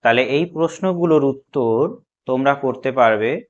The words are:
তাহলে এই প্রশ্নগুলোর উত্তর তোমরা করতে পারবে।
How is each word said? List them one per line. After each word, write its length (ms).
তাহলে 200
এই 220
প্রশ্নগুলোর 800
উত্তর 520
তোমরা 280
করতে 360
পারবে। 400